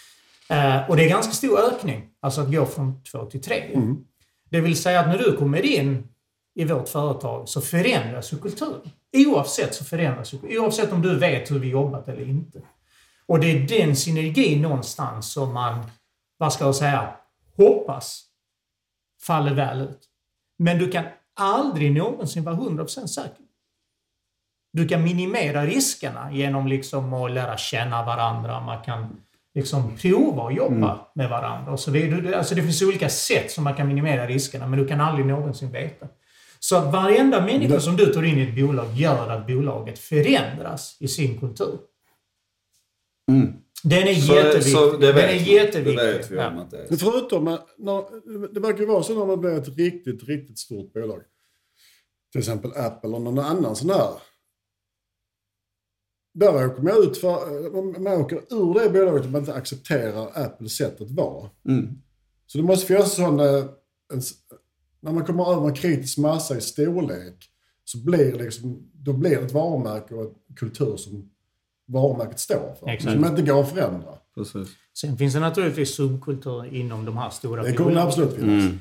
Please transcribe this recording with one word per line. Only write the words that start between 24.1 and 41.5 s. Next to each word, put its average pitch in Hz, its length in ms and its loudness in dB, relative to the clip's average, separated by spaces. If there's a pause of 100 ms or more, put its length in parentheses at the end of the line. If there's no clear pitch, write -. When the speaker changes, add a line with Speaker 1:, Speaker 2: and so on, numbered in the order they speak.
Speaker 1:
Du 160 140 0
kan 165 160 2
minimera 175 600 0
riskerna 143 680 -4
genom 139 340 -2
liksom 135 460 -4
att 127 180 -4
lära 123 260 -4
känna 117 480 -4
varandra. 117 560 -4
Man 117 220 -10
kan 110 340 -8 (380)
liksom 127 420 -2
prova 180 500 2
att 135 80 -4
jobba 135 200 0 (160)
Speaker 3:
Mm. - 60 -6 (180)
Speaker 1:
med 127 140 -2
varandra 117 420 -6
och 135 80 -6
så 151 120 -4
vidare. 160 300 0
Du, 175 60 -4
du, 185 80 -2
alltså 175 200 -2
det 175 60 2
finns 165 200 0
olika 190 280 2
sätt - 420 -2
som 156 120 -4
man 139 120 -2
kan 143 120 -2
minimera 139 400 0
riskerna, 127 400 -4
men 135 120 0
du 135 80 0
kan 147 140 0
aldrig 151 240 0
någonsin 135 460 -4
veta. 135 360 -10 (520)
Så - 160 0
att 147 180 2
varenda 202 520 4
människa 147 280 2
Speaker 3:
Det 139 80 4
Speaker 1:
som 170 160 0
du 202 160 6
tar 160 100 0
in 156 140 2
i 131 120 2
ett 113 60 -6
bolag 131 380 0
gör 127 360 0
att 107 180 -6
bolaget 120 520 -4
förändras - 1000 0
i 139 80 -6
sin 123 320 -2
kultur. - 380 -4 (1500)